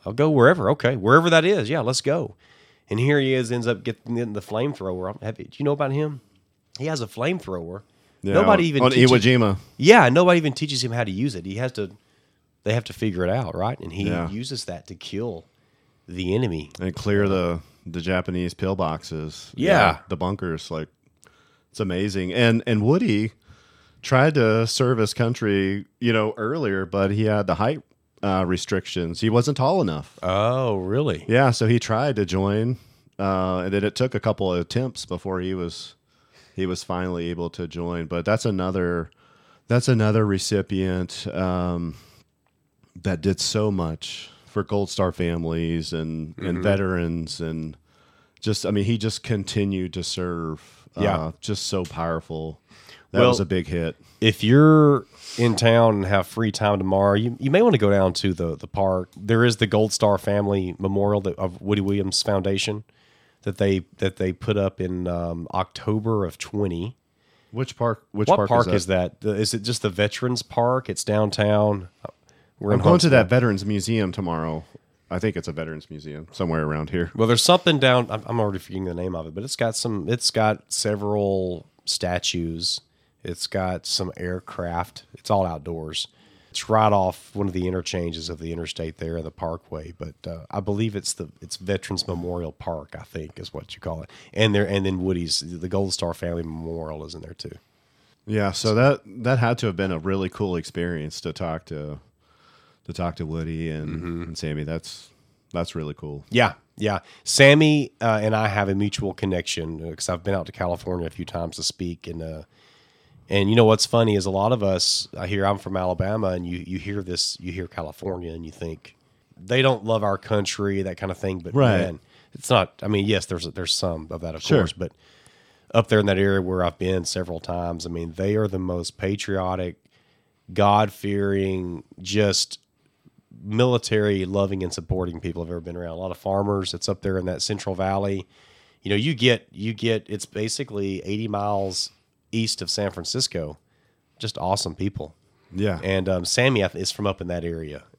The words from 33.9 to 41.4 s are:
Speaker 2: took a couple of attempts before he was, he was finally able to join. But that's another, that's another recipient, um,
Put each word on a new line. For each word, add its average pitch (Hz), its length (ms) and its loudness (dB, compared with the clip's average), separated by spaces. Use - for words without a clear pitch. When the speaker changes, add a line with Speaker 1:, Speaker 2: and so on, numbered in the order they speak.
Speaker 2:
took 127 200 -2
a 107 60 -2
couple 101 320 0
of 87 80 0
attempts 123 440 -4
before 92 360 -6
he 92 120 -4
was, 87 420 -8
he 92 100 -2
was 90 200 -4
finally 90 440 -4
able 85 200 -6
to 87 180 -10
join. 85 380 -6
But 85 180 -6
that's 104 220 0
another, 92 640 -2
that's 120 220 2
another 110 360 4
recipient, 95 1080 -2
um, 87 600 -2